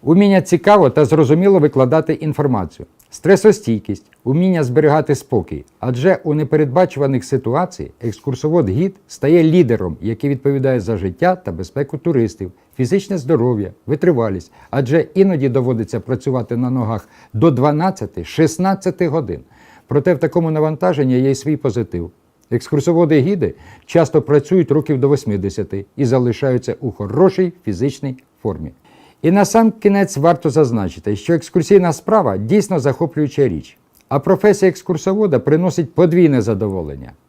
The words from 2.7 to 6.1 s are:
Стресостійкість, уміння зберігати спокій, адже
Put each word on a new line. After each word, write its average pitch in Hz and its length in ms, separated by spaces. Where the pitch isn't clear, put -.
Стресостійкість, 185 960
уміння 165 400
зберігати 143 500
спокій, 87 500
адже 131 440